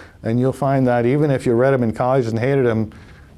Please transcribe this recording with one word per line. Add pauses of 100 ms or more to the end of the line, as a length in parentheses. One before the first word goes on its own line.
(240)
And
you'll
find
that
even
if
you
read
'em
in
college
and
hated
'em, (460)